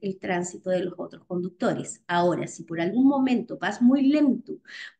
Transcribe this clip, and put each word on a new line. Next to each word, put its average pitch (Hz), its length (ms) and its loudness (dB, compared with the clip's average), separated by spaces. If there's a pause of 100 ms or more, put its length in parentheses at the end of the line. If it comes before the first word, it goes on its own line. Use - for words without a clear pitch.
el 190 160 -6
tránsito 180 500 -6
de 185 140 -2
los 175 140 -8
otros - 280 -14
conductores. - 800 -4
Ahora, 175 400 0
si - 200 -14
por 165 140 -8
algún 220 280 2
momento 262 500 0
vas 202 240 -4
muy 262 220 6
lento 277 560 2 (400)